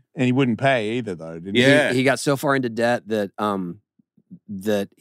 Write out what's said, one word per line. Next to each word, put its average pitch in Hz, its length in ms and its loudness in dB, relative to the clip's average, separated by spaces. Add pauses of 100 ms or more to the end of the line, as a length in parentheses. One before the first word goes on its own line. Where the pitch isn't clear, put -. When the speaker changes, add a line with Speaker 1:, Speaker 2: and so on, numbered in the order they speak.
(140)
Speaker 1:
And 131 100 0
he 123 80 4
wouldn't 123 260 2
pay 123 400 0
either, 107 180 -6
though, 82 240 -12
did 98 160 -6
he? 123 60 6
Speaker 2:
Yeah. 139 280 4
Speaker 3:
He, 127 80 0
he 127 60 0
got 131 160 2
so 143 160 0
far 139 180 0
into 127 140 -2
debt 117 400 0
that, 104 300 -2
um, 98 420 -4 (680)
that 101 400 -2 (120)